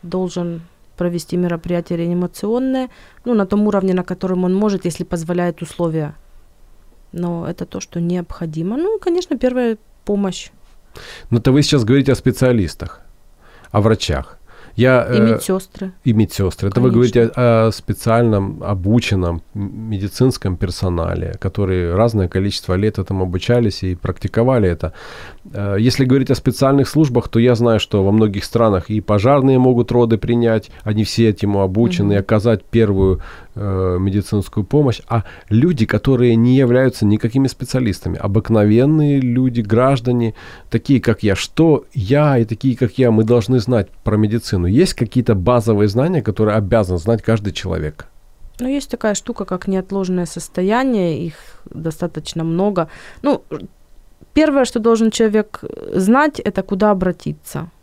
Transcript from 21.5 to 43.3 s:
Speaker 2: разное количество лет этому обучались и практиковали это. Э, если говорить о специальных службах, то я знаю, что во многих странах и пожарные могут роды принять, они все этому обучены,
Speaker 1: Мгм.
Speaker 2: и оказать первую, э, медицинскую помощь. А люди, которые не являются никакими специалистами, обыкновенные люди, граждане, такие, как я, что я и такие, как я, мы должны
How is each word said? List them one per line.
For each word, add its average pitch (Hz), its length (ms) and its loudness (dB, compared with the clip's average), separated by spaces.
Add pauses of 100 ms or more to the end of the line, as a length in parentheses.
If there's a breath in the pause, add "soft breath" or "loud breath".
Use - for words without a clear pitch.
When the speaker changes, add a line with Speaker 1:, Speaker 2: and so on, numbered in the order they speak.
Speaker 2:
разное 107 340 2
количество 98 460 -2
лет 107 240 0
этому 95 260 -2
обучались 101 580 0
и 92 120 -4
практиковали 110 760 0
это. 80 240 -4 (600 loud breath)
Э, 101 260 -4
если 127 280 2
говорить 127 240 2
о 135 40 4
специальных 135 540 2
службах, 131 400 0
то - 100 0
я 120 160 4
знаю, 113 260 2
что 101 240 0
во 98 80 2
многих 107 320 2
странах 107 460 0
и 107 100 -2
пожарные 131 580 2
могут 127 340 2
роды 117 240 4
принять, 117 540 0 (120 loud breath)
они 107 220 0
все 113 240 2
этому 101 320 0
обучены, 107 460 0
Speaker 1:
Мгм. 101 80 2
Speaker 2:
и 101 60 2
оказать 107 440 0
первую, 98 560 2 (360 loud breath)
э, 95 440 -2
медицинскую 98 640 -2
помощь. 139 440 0
А 117 160 -2 (260 loud breath)
люди, 123 340 2
которые 120 520 2
не 123 200 4
являются 127 480 2
никакими 113 440 2
специалистами, 117 680 -4
обыкновенные 113 1040 2
люди, 123 400 0
граждане, 120 760 2 (360 loud breath)
такие, 117 300 2
как - 220 0
я, 101 120 2
что 156 580 2
я 135 460 2
и 117 60 4
такие, 113 320 -2
как - 220 -2
я, 127 120 4
мы 110 140 4
должны 120 340 2